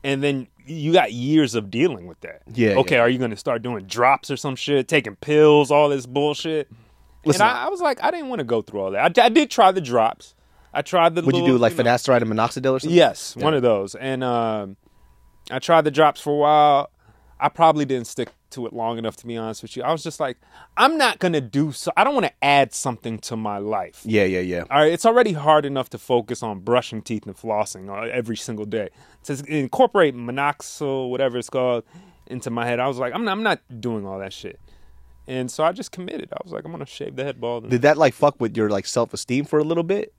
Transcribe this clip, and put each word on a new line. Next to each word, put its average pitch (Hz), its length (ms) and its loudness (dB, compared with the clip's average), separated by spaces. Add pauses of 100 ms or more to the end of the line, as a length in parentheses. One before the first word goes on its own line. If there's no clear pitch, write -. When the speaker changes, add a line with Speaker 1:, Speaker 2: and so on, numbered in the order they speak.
Speaker 1:
and 139 180 -2
then 139 240 -2 (200)
you 156 260 -4
got 135 200 4
years 127 420 2
of 104 160 -2
dealing 117 360 -2
with 85 140 -20
that. 80 220 -18 (100)
Speaker 2:
Yeah, 110 220 2
Speaker 1:
Okay, 135 220 4
Speaker 2:
yeah. 117 40 6
Speaker 1:
are 120 80 6
you 127 100 0
gonna 117 180 -4
start 117 260 -6
doing 107 240 -8
drops 120 440 0
or 135 60 -4
some 131 200 -8
shit, 139 320 0
taking 117 280 -2
pills, 151 540 6
all 147 180 4
this 135 160 -2
bullshit? 147 640 -4 (560)
Speaker 2:
Listen, 151 180 2
Speaker 1:
And 226 80 4
I, 247 140 -6
I - 60 -4
was 370 100 -8
like, 294 240 -2
I 285 60 2
didn't 330 180 -8
wanna 214 160 -6
go 117 160 -2
through 101 200 -10
all 95 100 -4
that. 98 120 -2
I 165 60 4
d-, 170 140 4
I 240 80 6
did 262 200 2
try 190 220 6
the 185 80 -2
drops. 120 540 0 (400)
I 147 80 -4
tried 170 320 2
the 170 80 -2
Speaker 2:
What'd 156 160 2
you 170 60 0
Speaker 1:
little, 131 120 4
Speaker 2:
do, 117 60 4
like 113 160 4
Speaker 1:
you 123 40 0
know 117 80 4
Speaker 2:
finasteride 123 300 4
and 110 100 -2
minoxidil 120 420 0
or 131 80 0
something? 165 140 -2
Speaker 1:
Yes, - 440 4
Speaker 2:
Yeah. 127 60 -4
Speaker 1:
one 156 100 2
of 131 80 2
those. 101 320 2
And, 131 280 -6
um, 110 540 -2 (760)
I 131 80 -6
tried 165 280 4
the 151 40 2
drops 147 300 4
for 147 140 -4
a - 20 0
while. 147 540 4 (500)
I 143 80 0
probably 151 380 4
didn't 123 220 -4
stick - 200 -6 (220)
to 123 160 -10
it - 80 -10
long 117 240 -4
enough, 110 180 -6
to - 100 -20
be 117 120 -8
honest 110 240 -10
with 113 140 -16
you. 123 60 -8
I 139 100 -2
was 156 100 -4
just - 180 -10
like, 131 180 -6 (380)
"I'm 269 220 4
not 233 200 2
gonna 170 220 0
do 139 320 -2
so, - 240 -8
I 196 80 4
don't 285 100 0
wanna 202 160 0 (120)
add 139 320 4
something 113 460 -6
to - 160 -10
my 104 220 -6
life." 101 460 -6
Speaker 2:
Yeah, 107 200 4
yeah, 92 160 0
yeah. 87 300 -4
Speaker 1:
All 139 100 -2
right, 156 120 4
it's 170 120 -4
already 226 280 4
hard 151 340 4
enough 135 240 -4
to 113 80 -12
focus 120 440 -2
on 104 180 -8
brushing 113 420 -2
teeth 110 240 -8
and 98 100 -14
flossing, 104 540 -6
uh, 107 200 -10
every 120 260 -6
single 107 280 -10
day. 104 240 -6 (360)
To 151 100 -8
s-, 131 80 -10
incorporate 151 760 2
minoxidil, 135 960 -6
whatever 123 280 -2
it's 117 120 -8
called, 127 340 -2 (420)
into 127 240 -12
my 117 160 -4
head, 120 140 -2
I 127 80 0
was 127 100 -6
like, 123 160 -4
"I'm 226 100 -4
not, 202 80 -4
I'm 208 100 -6
not 202 180 -2 (200)
doing 110 260 -4
all 95 120 -8
that 95 140 -10
shit." - 260 -16 (680)
And 131 240 -6
so 156 140 -2
I 170 80 2
just 220 200 -12
committed. - 400 -12
I - 120 -12
was 170 80 -16
like, - 120 -10
"I'm 156 60 -14
gonna 156 160 -12
shave - 300 -12
the 131 80 -6
head 131 160 -8
bald." 117 240 -6
And 113 60 -10
Speaker 2:
Did 123 120 2
that, 147 160 6
like, 147 160 4
fuck 147 260 2
with 113 160 -2
your, 107 140 2
like, 98 160 -2
self-esteem 123 600 -4
for 156 120 0
a 151 60 2
little 165 200 -2
bit? 202 340 -4